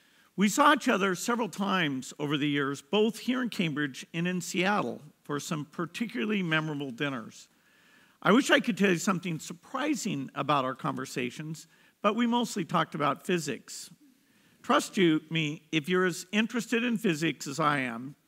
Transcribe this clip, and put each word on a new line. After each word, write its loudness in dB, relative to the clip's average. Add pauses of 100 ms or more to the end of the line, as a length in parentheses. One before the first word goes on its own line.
(360)
We 4
saw 6
each 2
other 2
several -2
times -2
over 0
the 0
years, -2
both 2
here -2
in -4
Cambridge -4
and -2
in -2
Seattle, -2 (220)
for -4
some -6
particularly -4
memorable -2
dinners. -6 (760)
I 6
wish 6
I 6
could -2
tell 4
you 2
something -2
surprising -4
about 2
our -2
conversations, -6 (340)
but 2
we 2
mostly 0
talked 0
about 0
physics. -4 (720)
Trust 2
you, 6
me, -2
if 0
you're 2
as -4
interested 0
in 0
physics -2
as -6
I 2
am, -6 (140)